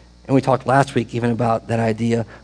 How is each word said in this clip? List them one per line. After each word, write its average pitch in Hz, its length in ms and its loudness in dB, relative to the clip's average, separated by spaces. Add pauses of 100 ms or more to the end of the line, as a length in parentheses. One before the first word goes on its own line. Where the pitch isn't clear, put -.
(300)
And 131 60 2
we 131 60 4
talked 123 260 0
last 135 260 2
week 117 220 -4
even 120 160 0
about 113 380 -2
that 117 100 -2
idea 113 440 0 (200)